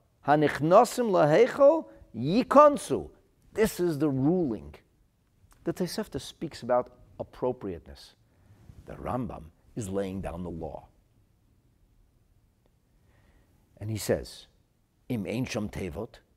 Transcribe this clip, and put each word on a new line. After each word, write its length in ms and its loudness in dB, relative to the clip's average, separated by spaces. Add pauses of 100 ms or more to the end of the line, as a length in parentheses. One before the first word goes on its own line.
(260)
hanichnosim 840 4
laheichal 760 4 (280)
yikonsu." 960 4 (420)
This 280 0
is 180 0
the 100 0
ruling. 680 -2 (880)
The 80 -4
Tosefta 480 -6
speaks 420 -14
about 300 -2 (260)
appropriateness. 960 -10 (720)
The 80 -16
Rambam 520 -8 (280)
is 140 -8
laying 320 -6
down 240 -10
the 60 -10
law. 360 -12 (3000)
And 100 -8
he 60 -4
says, 500 -4 (640)
"Im 180 -4
ein 200 -4
sham 220 -6
tevot," 520 -10 (160)